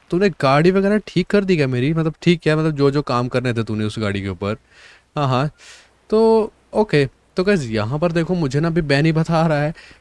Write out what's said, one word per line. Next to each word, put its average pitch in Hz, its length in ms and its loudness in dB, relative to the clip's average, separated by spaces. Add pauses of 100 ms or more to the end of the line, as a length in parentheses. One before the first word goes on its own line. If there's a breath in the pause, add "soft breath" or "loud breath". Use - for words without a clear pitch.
(100)
तूने 185 200 2
गाड़ी 147 400 2
वगैरह 196 360 2
ठीक - 200 -2
कर 208 180 0
दी 185 120 0
क्या 143 100 0
मेरी? 131 280 0
मतलब, 160 280 -2
ठीक 170 200 2
क्या, 156 140 0
मतलब, 156 140 0
जो, 139 200 2
जो 143 120 -2
काम 123 260 -2
करने 123 240 -2
थे 113 100 -2
तूने 107 220 -4
उस 107 140 -6
गाड़ी 101 240 -2
के 98 60 -6
ऊपर? 98 280 -6 (600 loud breath)
हाँ, 147 120 -2
हाँ, 131 220 0 (600 loud breath)
तो 226 420 2 (220)
ओके। 165 320 2 (300)
तो 185 80 0
guys, 170 260 0
यहाँ 110 280 -2
पर 170 140 -2
देखो, 170 220 -2
मुझे 143 260 -2
ना 170 80 0
अभी 170 120 -2
Benny 147 320 2
बता 160 340 0
रहा 147 160 0
है 151 120 -4 (260 loud breath)